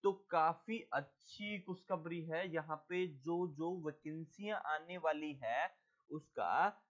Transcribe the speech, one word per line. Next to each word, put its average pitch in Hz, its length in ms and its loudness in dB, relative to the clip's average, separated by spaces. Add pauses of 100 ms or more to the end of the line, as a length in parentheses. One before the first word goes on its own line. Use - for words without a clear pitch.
तो 196 100 8
काफी 165 640 2 (140)
अच्छी 202 640 -6
खुशखबरी 175 600 -4
है। 165 320 -2
यहाँ 156 360 -4
पे 180 180 2
जो, 165 400 0
जो 165 380 -2
वैकेंसियां 160 720 -6
आने 160 380 -4
वाली 151 460 0
है 127 320 0 (340)
उसका 143 600 2 (200)